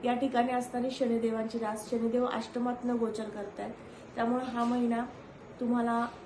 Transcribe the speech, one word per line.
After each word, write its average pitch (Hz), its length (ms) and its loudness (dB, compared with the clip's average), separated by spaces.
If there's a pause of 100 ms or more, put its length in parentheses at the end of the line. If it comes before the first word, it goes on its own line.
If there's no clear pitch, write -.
या 240 100 4
ठिकाणी 240 380 2
असणारी 247 380 0
शनिदेवांची 226 680 2
रास, 220 320 -4
शनिदेव 233 360 2
अष्टमातनं 247 720 0
गोचर 214 300 -2
करतायत, 208 440 -8 (420)
त्यामुळे 240 300 2
हा 240 200 0
महिना 240 400 2 (560)
तुम्हाला 233 460 2 (200)